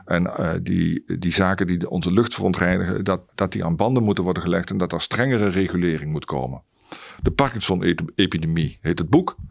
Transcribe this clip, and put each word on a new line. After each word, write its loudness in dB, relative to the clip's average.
en, 0
eh, 0
die, 0
die -2
zaken 2
die 0
de, -4
onze 0
lucht 4
verontreinigen, 0
dat, 0
dat 0
die -4
aan 0
banden 2
moeten 2
worden -2
gelegd -2
en -2
dat -2
er -4
strengere 2
regulering 0
moet -4
komen. -6
De 4
Parkinson-epidemie 0
heet -2
het -4
boek. 2